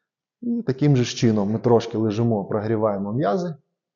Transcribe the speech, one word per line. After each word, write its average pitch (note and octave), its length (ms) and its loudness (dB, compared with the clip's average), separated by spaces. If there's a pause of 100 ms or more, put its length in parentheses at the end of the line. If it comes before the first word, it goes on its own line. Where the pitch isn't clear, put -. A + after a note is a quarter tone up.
(400)
І A#3+ 220 -4
таким C#3+ 340 2
же B2 80 2
ж - 120 -6
чином G#2+ 360 2
ми A2+ 60 -2
трошки A2+ 400 2
лежимо, A2 460 0
прогріваємо G#2+ 680 -2
м'язи F3 420 -2 (420)